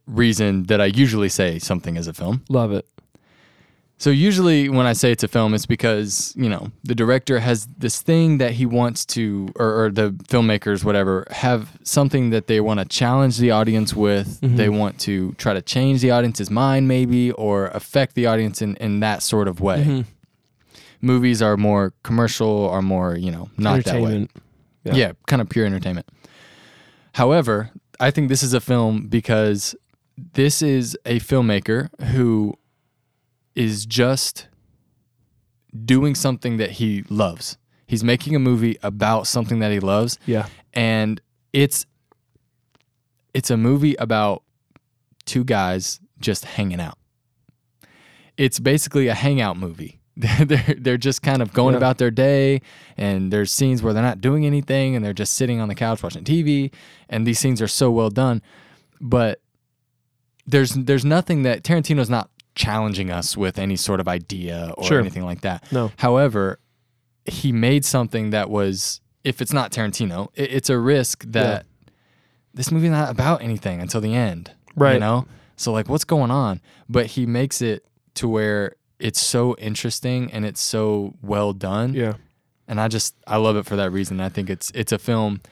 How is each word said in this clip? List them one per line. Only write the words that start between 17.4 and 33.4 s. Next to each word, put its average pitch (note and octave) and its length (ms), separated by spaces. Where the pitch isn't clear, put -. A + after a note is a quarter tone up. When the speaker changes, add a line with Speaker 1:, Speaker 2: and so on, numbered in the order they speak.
Speaker 1:
affect - 460
the A#2+ 120
audience A2 360
in, G#2 140
in G#2 240
that G#2+ 220
sort G#2+ 260
of F2 120
way. G2 240
Speaker 2:
Mm-hmm. C#3 160
Speaker 1:
Movies B2 420
are G#2+ 140
more G2+ 360
commercial, A2 640
are F#2+ 120
more, F#2 340
you F2+ 140
know, E2+ 280
not G#2+ 260
that - 120
way. A#2+ 40
Speaker 2:
Entertainment. G#2+ 300
Speaker 1:
Yeah. - 100
Speaker 2:
Yeah. A2+ 180
Speaker 1:
Kind C3 160
of G#2 60
pure A2+ 180
entertainment. F#2 400
However, A#2+ 580
I C3+ 140
think D3 160
this C3 160
is B2 100
a B2 60
film A2 480
because G#2+ 640
this C#3+ 280
is C3 420
a A#2+ 140
filmmaker A2+ 680
who A2+ 420